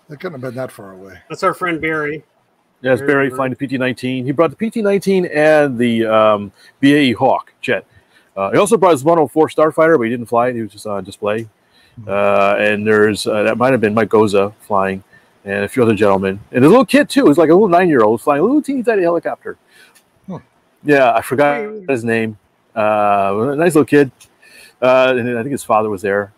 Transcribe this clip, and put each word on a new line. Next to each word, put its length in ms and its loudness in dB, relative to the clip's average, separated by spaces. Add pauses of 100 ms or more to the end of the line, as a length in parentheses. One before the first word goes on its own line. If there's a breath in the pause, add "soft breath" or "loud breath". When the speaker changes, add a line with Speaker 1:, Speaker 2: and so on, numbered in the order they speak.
(100)
Speaker 1:
It 100 -20
couldn't 120 -12
have 100 -16
been 120 -10
that 160 -10
far 220 -20
away. 260 -20 (100)
Speaker 2:
That's 140 -14
our 120 0
friend 260 -8
Barry. 440 -6 (580)
Speaker 3:
Yes, 160 0
Speaker 2:
Barry 80 -8
Speaker 3:
Barry 220 2
Speaker 2:
Barry. 80 -10
Speaker 3:
flying 140 -4
the 60 -8
P 100 -10
T 120 -6
nineteen. 480 -6
He 60 -4
brought 180 0
the 60 -18
P 140 -6
T 120 -6
nineteen 440 0
and 520 2
the, 280 0
um, 460 2 (280 soft breath)
B 140 4
A 40 4
E 140 2
Hawk 480 -2
jet. 260 -6 (500 soft breath)
Uh, 140 -4
he 80 0
also 180 2
brought 160 4
his 100 -2
one 160 2
oh 80 2
four 220 0
Starfighter, 480 2
but 60 0
he 80 -4
didn't 160 -8
fly 220 0
it. 80 -6
He 60 -6
was 80 -10
just 160 -20
on 160 -8
display. 460 -8 (480 soft breath)
Speaker 1:
Hmm. 120 -18
Speaker 3:
Uh, 500 0
and 280 -2
there's, 400 2
uh, 180 -2
that 120 0
might 160 0
have 80 0
been 140 0
Mike 140 0
Goza 520 2
flying, 420 -4 (420 soft breath)
and 200 -4
a 40 -6
few 140 0
other 120 2
gentlemen. 460 0 (120)
And 120 2
a 40 8
little 160 6
kid, 240 0
too. 200 0
He's 100 2
like 120 4
a 40 6
little 140 4
nine-year-old 520 2
flying 200 -2
a 40 0
little 160 0
teeny 220 -6
tiny 200 -2
helicopter. 540 -6 (680 soft breath)
Speaker 1:
Hmm. 120 -14 (440)
Speaker 3:
Yeah, 300 4
I 100 0
forgot 360 0
Speaker 2:
Hey. 300 -12
Speaker 3:
his 160 -2
name. 320 -2 (400)
Uh, 760 0
a 40 -6
nice 200 2
little 100 4
kid. 240 2 (720 soft breath)
Uh, 340 4
and 220 -4
I 40 -4
think 100 -6
his 120 -6
father 240 0
was 140 -8
there. 360 -2